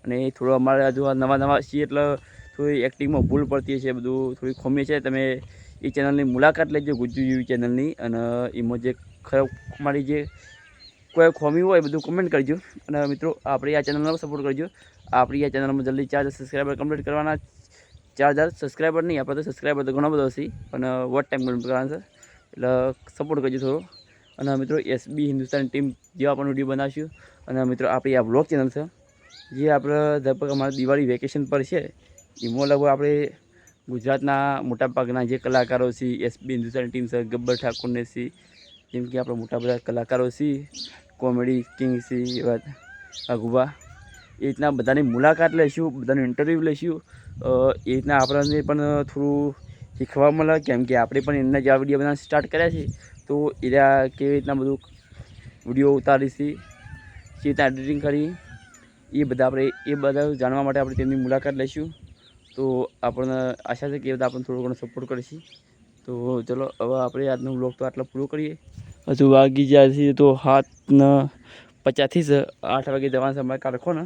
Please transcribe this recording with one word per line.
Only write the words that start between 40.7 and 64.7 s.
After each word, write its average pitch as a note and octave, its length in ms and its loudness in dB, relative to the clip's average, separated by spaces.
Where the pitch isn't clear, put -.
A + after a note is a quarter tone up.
કોમેડી B2 440 0
કિંગ C3 220 0
છે, B2 160 -8
એવા A#2 200 -2
અઘુબા, A#2+ 400 0
એ A#2+ 60 -4
રીતના C#3 240 0
બધાની C3 320 2
મુલાકાત D#3 500 4
લઈશું, D#3+ 360 2
બધાનું C3 240 0
ઇન્ટરવ્યૂ D3 360 0
લઈશું. D#3+ 400 -4
અ, B2+ 80 -2
એ B2+ 80 0
રીતના C3+ 240 2
આપણને C#3+ 440 2
પણ D3+ 180 -2
થોડું C#3+ 520 -2
શીખવા C#3 320 2
મળે, D#3+ 300 2
કેમ B2+ 240 0
કે B2+ 120 0
આપણે A#2+ 240 2
પણ C#3+ 160 -2
એમના C3+ 240 2
જેવા C3+ 160 6
વીડિયો C#3 220 0
બનાવવાનું C#3+ 260 -2
સ્ટાર્ટ D3 220 0
કર્યા E3+ 240 0
છે, D#3 160 -6
તો C#3+ 80 -4
એ B2+ 60 -2
રહ્યા C3+ 400 6
કેવી C#3 160 0
રીતના C#3 200 -2
બધું C3+ 240 -2
વીડિયો C#3 280 4
ઉતારી C3+ 340 2
છે, C#3+ 180 -6
કેવી - 100 -16
રીતના C#3+ 220 2
એડિટિંગ C3+ 360 -2
કરી, D3 260 0
એ D3 120 0
બધા B2+ 220 2
આપણે, C3+ 180 0
એ C#3+ 80 -2
બધા C#3+ 400 0
જાણવા B2+ 280 0
માટે C#3 180 0
આપણે C3 140 -4
તેમની C3+ 220 0
મુલાકાત C3+ 380 -2
લઈશું. C3+ 340 -6
તો C3 340 -2
આપણને B2+ 360 -2
આશા B2 220 -6
છે C#3 100 -6
કે B2+ 120 -6
એ - 20 -2
બધા B2+ 140 -2
આપણને B2+ 180 -6
થોડો B2+ 180 -6
ઘણો B2+ 120 -4